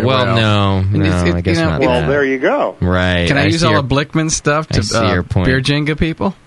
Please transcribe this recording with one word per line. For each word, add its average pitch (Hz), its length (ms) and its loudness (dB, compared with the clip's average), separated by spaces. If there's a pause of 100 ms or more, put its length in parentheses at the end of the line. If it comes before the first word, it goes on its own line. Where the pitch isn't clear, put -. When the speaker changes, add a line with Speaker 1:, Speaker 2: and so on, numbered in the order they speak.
Speaker 1:
well, 127 200 2
Speaker 2:
well, 95 100 0
Speaker 1:
no, 104 420 2 (160)
Speaker 2:
and 101 140 0
it's, 90 160 0
Speaker 1:
no, 87 60 2
Speaker 2:
it, 87 60 -2
Speaker 1:
I 87 60 -2
guess - 160 0
Speaker 2:
you 165 60 0
know, 160 60 0
Speaker 1:
not 160 100 -2
Speaker 3:
Well, - 220 0
Speaker 1:
that. - 80 -2
Speaker 3:
there 143 160 0
you 269 120 -2
go. 147 440 -2
Speaker 1:
Right. 90 480 2
Speaker 2:
Can - 80 0
I - 60 0
Speaker 1:
I - 20 2
Speaker 2:
use - 160 0
Speaker 1:
see 170 40 2
Speaker 2:
all 160 80 2
Speaker 1:
your, 151 60 2
Speaker 2:
of 139 80 -2
Blickman's 151 480 -2
stuff 151 360 -2
Speaker 1:
I - 40 -2
Speaker 2:
to, 98 80 0
Speaker 1:
see 104 140 -4
Speaker 2:
uh, 113 160 2
Speaker 1:
your 90 100 0
point. 90 220 -2
Speaker 2:
beer 131 160 2
Jenga 147 360 -2
people? 170 380 -4 (120)